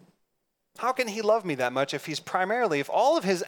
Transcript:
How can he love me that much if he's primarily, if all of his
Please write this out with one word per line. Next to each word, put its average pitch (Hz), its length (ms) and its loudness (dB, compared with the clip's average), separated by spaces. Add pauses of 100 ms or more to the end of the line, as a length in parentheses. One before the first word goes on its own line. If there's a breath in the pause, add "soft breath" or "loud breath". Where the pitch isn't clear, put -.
(800)
How 247 140 -2
can 240 160 -4
he 214 140 -6
love 214 220 2
me 165 120 -2
that 123 160 0
much 139 220 0
if 139 120 -8
he's 151 140 -6
primarily, 190 600 0
if 139 100 -6
all 262 260 4
of 233 80 0
his 185 240 0